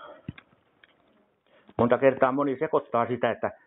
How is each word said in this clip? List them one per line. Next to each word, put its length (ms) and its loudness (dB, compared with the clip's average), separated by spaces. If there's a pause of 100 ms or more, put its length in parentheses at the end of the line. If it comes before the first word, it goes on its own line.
(1800)
Monta 200 4
kertaa 340 4
moni 260 -2
sekoittaa 480 -2
sitä, 240 -2
että 200 -4 (160)